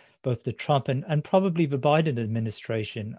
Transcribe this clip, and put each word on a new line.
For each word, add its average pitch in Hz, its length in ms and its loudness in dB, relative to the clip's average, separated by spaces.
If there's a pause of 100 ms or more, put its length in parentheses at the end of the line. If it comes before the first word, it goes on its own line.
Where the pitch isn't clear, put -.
(240)
both 127 200 -2
the 120 100 -4
Trump - 340 0
and, 135 200 -2
and 151 160 0
probably 185 420 2
the 139 140 -2
Biden 151 420 2
administration 113 960 -4